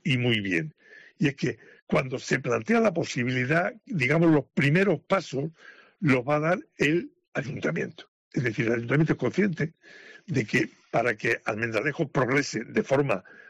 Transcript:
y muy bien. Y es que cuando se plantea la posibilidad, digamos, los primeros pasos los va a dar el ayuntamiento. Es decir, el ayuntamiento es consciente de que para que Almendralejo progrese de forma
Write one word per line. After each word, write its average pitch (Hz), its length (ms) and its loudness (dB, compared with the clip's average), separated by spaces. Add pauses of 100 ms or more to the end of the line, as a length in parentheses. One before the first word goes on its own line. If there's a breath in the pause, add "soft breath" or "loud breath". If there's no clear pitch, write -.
y 135 140 0
muy 120 220 2
bien. 85 340 -2 (440 loud breath)
Y 139 100 2
es 139 80 -4
que 123 220 -4 (280 loud breath)
cuando 135 320 -2
se - 200 -4
plantea 131 420 0
la 220 120 2
posibilidad, 127 800 -2 (140)
digamos, 160 440 4
los 147 220 6
primeros 165 480 2
pasos 165 500 -2 (500 loud breath)
los 131 200 2
va 139 160 0
a 147 40 2
dar 170 180 0 (180)
el 175 360 0 (200)
ayuntamiento. - 800 -6 (240)
Es 151 80 -2
decir, 120 240 -2
el 113 80 2
ayuntamiento 135 400 2
es - 40 -14
consciente 160 540 -2 (540 loud breath)
de 123 180 -2
que - 240 -2 (220)
para 117 260 0
que 113 300 -2
Almendralejo 117 640 -2
progrese 131 560 -2
de 117 180 -2
forma 135 420 0 (260 loud breath)